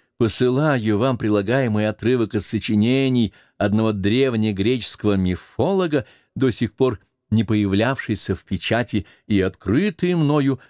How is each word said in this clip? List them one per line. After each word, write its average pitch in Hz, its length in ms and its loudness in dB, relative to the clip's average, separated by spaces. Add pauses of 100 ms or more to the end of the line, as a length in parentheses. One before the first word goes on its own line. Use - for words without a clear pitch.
(180)
посылаю 123 800 0
вам 123 220 0
прилагаемый 107 680 0
отрывок 113 460 -2
из 104 140 -2
сочинений 120 840 0 (260)
одного 107 320 0
древнегреческого 107 1200 0
мифолога, 131 960 -2 (280)
до 127 140 2
сих 113 240 -4
пор 127 260 0 (300)
не 110 140 2
появлявшийся 104 920 0
в - 100 -18
печати 110 600 -2 (220)
и 101 140 2
открытый 170 720 -2
мною 143 440 0 (100)